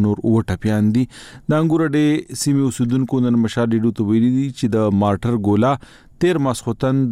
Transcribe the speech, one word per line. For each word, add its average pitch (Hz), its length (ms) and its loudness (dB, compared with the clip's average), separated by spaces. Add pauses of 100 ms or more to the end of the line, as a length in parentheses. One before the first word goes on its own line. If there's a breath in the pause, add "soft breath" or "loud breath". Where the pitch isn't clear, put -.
نور 104 220 -2
اووه 113 240 2
ټپیان 107 480 0
دي. 127 80 -2 (400 loud breath)
د 151 140 2
انګور 160 260 2
اډې 151 560 0
سیمې 139 260 2
اوسیدونکو 127 560 0
نن 120 220 2
مشال 113 260 -2
ډیډو 110 240 0
ته 104 140 0
ویلي 117 260 2
دي 139 100 -2
چې 117 300 -2
د 107 240 2
مارټر 104 480 -2
ګوله 120 260 2 (460 loud breath)
تیر 175 200 2
ماسخوتن 131 560 -2 (140)